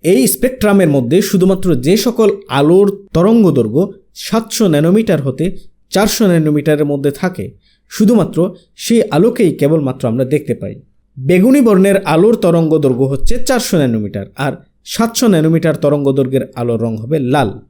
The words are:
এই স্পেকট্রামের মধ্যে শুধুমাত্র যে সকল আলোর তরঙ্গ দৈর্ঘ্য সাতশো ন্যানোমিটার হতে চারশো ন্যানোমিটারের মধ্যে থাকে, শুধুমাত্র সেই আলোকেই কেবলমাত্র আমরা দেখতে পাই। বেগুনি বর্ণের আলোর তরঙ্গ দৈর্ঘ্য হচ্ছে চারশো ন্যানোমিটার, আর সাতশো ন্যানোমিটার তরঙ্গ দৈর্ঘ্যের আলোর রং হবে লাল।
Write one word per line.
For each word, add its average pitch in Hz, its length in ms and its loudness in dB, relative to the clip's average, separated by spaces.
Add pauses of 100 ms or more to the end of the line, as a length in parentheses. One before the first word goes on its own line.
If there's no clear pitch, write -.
এই 202 240 2
স্পেকট্রামের 196 640 2
মধ্যে 139 320 0
শুধুমাত্র 190 460 0 (120)
যে 151 160 2
সকল 226 320 0 (220)
আলোর 156 360 2 (260)
তরঙ্গ 214 380 4
দৈর্ঘ্য 123 320 0 (340)
সাতশো - 520 -4
ন্যানোমিটার 170 520 2
হতে 131 240 -4 (460)
চারশো 208 360 0
ন্যানোমিটারের 151 600 0
মধ্যে 143 260 -2
থাকে, 180 320 -6 (480)
শুধুমাত্র 208 460 2 (380)
সেই 226 340 0
আলোকেই 190 420 2
কেবলমাত্র 139 560 -2
আমরা 123 160 -2
দেখতে 127 300 -4
পাই। 101 200 -10 (420)
বেগুনি 185 440 2
বর্ণের 202 360 4 (100)
আলোর 180 300 2
তরঙ্গ 165 420 0
দৈর্ঘ্য 135 280 0
হচ্ছে 135 280 2 (100)
চারশো 240 340 -2
ন্যানোমিটার, 107 480 -4 (100)
আর 135 160 -4 (340)
সাতশো 233 420 -2
ন্যানোমিটার 160 520 2
তরঙ্গ 147 320 0
দৈর্ঘ্যের 131 320 -2 (120)
আলোর 120 240 -4
রং 113 160 -4
হবে 117 200 -6 (120)
লাল। 131 220 0 (200)